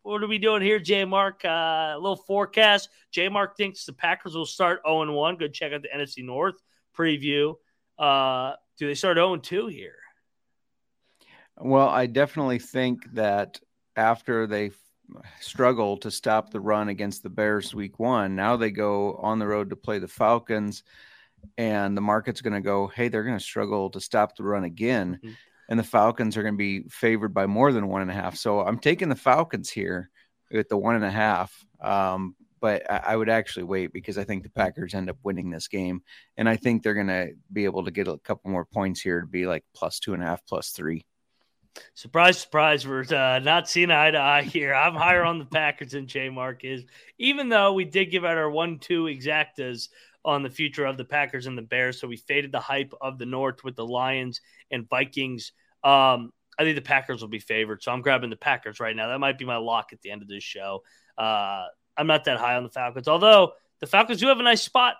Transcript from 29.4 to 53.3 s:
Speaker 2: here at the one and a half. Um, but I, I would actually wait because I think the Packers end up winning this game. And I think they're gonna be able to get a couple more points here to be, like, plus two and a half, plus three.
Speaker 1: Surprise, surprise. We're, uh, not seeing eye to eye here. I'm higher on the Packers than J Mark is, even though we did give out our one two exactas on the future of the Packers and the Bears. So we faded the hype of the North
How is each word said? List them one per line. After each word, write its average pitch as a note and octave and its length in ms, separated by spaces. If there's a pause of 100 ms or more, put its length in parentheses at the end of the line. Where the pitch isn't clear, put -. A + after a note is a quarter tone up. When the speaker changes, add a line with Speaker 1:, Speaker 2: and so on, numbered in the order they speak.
Speaker 2:
here F#2 400 (420)
at A2 160
the A2 80
one G#2+ 200
and G#2+ 80
a G2 60
half. G2+ 540 (160)
Um, F#2+ 540 (260)
but G#2+ 300
I, G2 80 (100)
I A2 80
would A2 120
actually A2+ 360
wait F#2 280
because F#2+ 260
I G2+ 60
think F#2+ 200
the - 60
Packers F#2+ 440
end F#2 160
up - 140
winning F#2 260
this D#2+ 180
game. F#2 340 (340)
And A2+ 120
I A2 80
think A#2 260
they're G#2+ 120
gonna F#2+ 340 (240)
be G2+ 120
able F#2 200
to G2 60
get F#2 160
a D#2+ 120
couple - 320
more F2+ 140
points F#2+ 360
here F2 200
to E2+ 60
be, F2+ 200
like, E2 180 (100)
plus - 240
two - 160
and F2+ 80
a F2 40
half, E2+ 200
plus - 240
three. D#2+ 340 (880)
Speaker 1:
Surprise, F3 440
surprise. D3+ 480
We're, C3+ 160 (120)
uh, C3 240
not D#3+ 300
seeing F3 220
eye D#3 200
to D3+ 100
eye C#3+ 220
here. C#3 320
I'm D3 200
higher F3 300
on E3+ 140
the C#3+ 80
Packers D3 460
than C3+ 140
J C3 220
Mark C3 360
is, C3 200 (340)
even C#4 300
though G3+ 240
we F#3+ 140
did F#3 240
give F3+ 160
out E3 100
our D#3 140
one E3 280
two E3+ 260
exactas C#3 840 (360)
on C#3+ 180
the C3+ 80
future D3 340
of C3+ 140
the C3+ 60
Packers C3+ 420
and C3 100
the A#2 60
Bears. B2+ 360
So - 80
we A#2+ 120
faded C#3 340
the C3+ 80
hype C3+ 400
of C3 180
the A#2+ 80
North C3 380